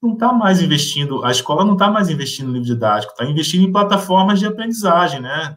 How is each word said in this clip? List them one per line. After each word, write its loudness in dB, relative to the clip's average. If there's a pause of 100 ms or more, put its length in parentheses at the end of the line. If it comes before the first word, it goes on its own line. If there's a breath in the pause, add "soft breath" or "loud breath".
não -2
tá 0
mais 2
investindo, -2
a 2
escola 0
não 4
tá 2
mais 0
investindo -6
no -4
livro -4
didático, -2
tá -6
investindo 0
em 2
plataformas 2
de 0
aprendizagem, 0
né, -8